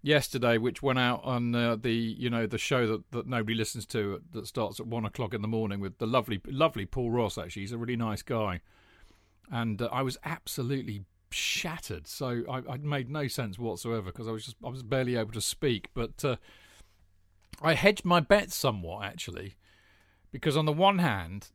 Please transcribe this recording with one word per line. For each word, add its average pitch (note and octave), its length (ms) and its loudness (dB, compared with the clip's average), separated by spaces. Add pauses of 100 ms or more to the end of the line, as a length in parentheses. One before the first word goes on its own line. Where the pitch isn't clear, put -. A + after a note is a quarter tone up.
yesterday, C3 560 4
which A2+ 260 0
went C3 160 4
out B2 260 4
on, A#2+ 300 0
uh, A#2 220 4
the, A#2 160 0
you A#2 380 0
know, A#2 160 0
the G#2+ 100 -2
show B2 300 2
that, G#2+ 240 -2
that D#3 160 -4
nobody A2+ 280 -2
listens A2 320 -4
to G2+ 360 -2 (100)
that G#2+ 140 -8
starts G#2+ 340 -2
at A#2+ 60 -8
one A#2 180 -4
o'clock G#2+ 300 -4
in G#2 80 -2
the G#2+ 60 -2
morning A2 320 0
with G2 180 -6
the A#2 80 -2
lovely, A2+ 400 2
lovely C#3 400 0
Paul B2 240 -2
Ross. A2+ 260 2
Actually, F2 260 -8
he's G2 100 -8
a A#2+ 60 -6
really A#2 180 -2
nice A2+ 260 -2
guy, G#2+ 400 0 (880)
and, A2+ 320 -2
uh, A#2 100 -2
I B2 80 0
was C3 240 -2
absolutely B2 800 -4 (260)
shattered. - 760 -4
So B2 420 -4
I, B2+ 240 -6
I B2 60 -6
made C#3+ 300 -2
no D3 180 -2
sense A2 320 -4
whatsoever A2 540 -4
'cause A2+ 160 -8
I A2+ 40 -4
was A2 120 -6
just, A2+ 200 -12
I A#2+ 40 -6
was B2+ 140 -8
barely B2 340 2
able A2 160 0
to A2 80 -4
speak. A#2 540 0
But, - 300 -4
uh, B2+ 120 2 (1300)
I D#3 120 6
hedged G3 300 4
my F3 160 6
bets G3+ 340 4
somewhat, G2+ 500 0
actually, - 500 -8 (760)
because C#3 260 0
on D#3 100 4
the D#3+ 60 2
one F#3+ 260 6
hand G2+ 560 0